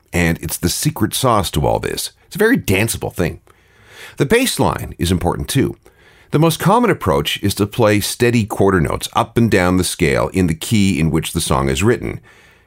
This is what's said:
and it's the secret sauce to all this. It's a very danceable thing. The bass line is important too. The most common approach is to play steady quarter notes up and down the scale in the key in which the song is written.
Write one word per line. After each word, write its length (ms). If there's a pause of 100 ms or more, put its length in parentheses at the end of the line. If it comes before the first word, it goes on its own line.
(140)
and 280
it's 140
the 140
secret 440
sauce 380
to 160
all 120
this. 320 (140)
It's 120
a 20
very 180
danceable 560
thing. 280 (760)
The 100
bass 360
line 360
is 140
important 380
too. 260 (540)
The 100
most 220
common 280
approach 540
is 120
to 120
play 320
steady 460
quarter 340
notes 320
up 260
and 140
down 240
the 80
scale 460
in 180
the 80
key 460
in 100
which 220
the 80
song 260
is 160
written. 380 (460)